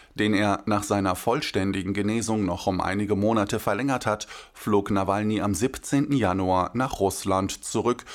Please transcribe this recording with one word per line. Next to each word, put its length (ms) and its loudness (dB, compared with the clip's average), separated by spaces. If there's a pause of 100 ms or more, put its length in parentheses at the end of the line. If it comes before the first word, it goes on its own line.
(160)
den 180 2
er 320 2
nach 160 0
seiner 340 0
vollständigen 760 -2
Genesung 500 0
noch 220 -2
um 160 0
einige 340 0
Monate 440 2
verlängert 480 -2
hat, 180 -2 (260)
flog 380 2
Nawalny 520 0
am 120 2
siebzehnten 600 0
Januar 580 2
nach 260 -4
Russland 640 0
zurück, 520 -2